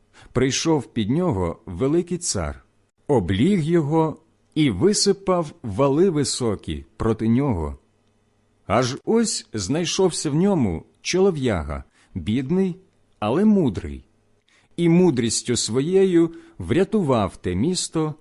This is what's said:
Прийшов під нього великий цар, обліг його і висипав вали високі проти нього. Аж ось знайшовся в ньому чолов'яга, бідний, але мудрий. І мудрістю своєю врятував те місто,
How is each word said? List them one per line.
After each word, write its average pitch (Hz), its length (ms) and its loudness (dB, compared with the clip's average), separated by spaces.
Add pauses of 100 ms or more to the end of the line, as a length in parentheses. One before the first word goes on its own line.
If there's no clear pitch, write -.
(320)
Прийшов 135 640 0
під 107 160 -2
нього 123 560 -2
великий 151 520 -2
цар, 78 480 -6 (420)
обліг 127 540 2
його 160 600 0 (320)
і 151 140 4
висипав 180 840 0 (100)
вали 139 460 2
високі 113 760 -4 (120)
проти 110 300 0
нього. 110 500 0 (880)
Аж 123 380 0
ось 226 480 -2
знайшовся 156 760 -2
в 139 60 -2
ньому 151 480 0 (180)
чолов'яга, 120 840 -2 (300)
бідний, 139 680 -2 (400)
але 135 260 0
мудрий. 113 600 0 (720)
І 170 140 2
мудрістю 123 640 2
своєю 170 760 2 (260)
врятував 127 800 0
те 90 180 -4
місто, 156 640 -2